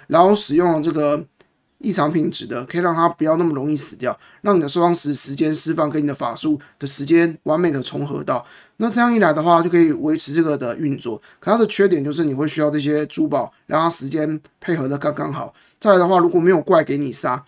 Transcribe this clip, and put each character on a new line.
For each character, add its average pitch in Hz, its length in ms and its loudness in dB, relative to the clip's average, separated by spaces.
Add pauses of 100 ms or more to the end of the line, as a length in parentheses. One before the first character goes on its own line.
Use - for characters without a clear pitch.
然 160 140 4
后 196 140 6
使 175 200 -2
用 165 260 2
这 160 100 -2
个 147 320 -2 (560)
异 196 140 -4
常 151 180 0
品 160 200 0
质 - 140 -10
的， 120 200 -8
可 170 120 -8
以 175 40 0
让 175 140 0
它 165 120 2
不 165 160 -4
要 156 140 2
那 175 60 0
么 165 100 0
容 139 180 -4
易 151 60 -2
死 - 180 -10
掉， 123 220 -6 (240)
让 202 140 2
你 180 40 4
的 147 80 0
受 175 140 0
伤 175 120 4
时 147 200 -4
时 139 220 -6
间 156 180 0
释 156 200 -2
放 156 160 0
跟 151 120 -2
你 147 60 -2
的 139 80 -4
法 120 200 -6
术 151 240 -2 (200)
的 143 80 -6
时 143 180 -4
间 165 380 2
完 156 160 0
美 175 100 2
的 139 140 -2
重 143 240 -6
合 127 160 -8
到。 131 220 -4 (320)
那 220 120 -2
这 233 100 -2
样 240 140 4
一 233 60 2
来 175 120 4
的 151 120 -2
话， 170 180 6
就 165 80 -2
可 175 80 2
以 165 140 6
维 147 260 -2
持 139 160 -4
这 165 80 2
个 151 160 0
的 123 200 -6
运 135 200 -2
作。 110 240 -8 (180)
可 - 120 -4
它 226 60 4
的 226 100 4
缺 196 200 2
点 170 160 2
就 147 80 -4
是 165 120 -2
你 147 100 0
会 139 140 -2
需 151 120 -4
要 147 120 2
这 151 80 -2
些 147 260 0
珠 151 220 -2
宝， 139 240 -4 (160)
让 - 120 0
它 165 100 2
时 139 200 -6
间 151 320 -4 (180)
配 175 160 -4
合 135 120 -4
的 143 100 -4
刚 147 160 -2
刚 147 180 -8
好。 - 220 -10 (260)
再 220 120 2
来 190 60 6
的 180 100 4
话， 185 100 4
如 175 120 4
果 175 100 2
没 170 100 4
有 175 120 4
怪 170 200 4
给 143 160 -2
你 143 140 -4
杀， 127 360 -4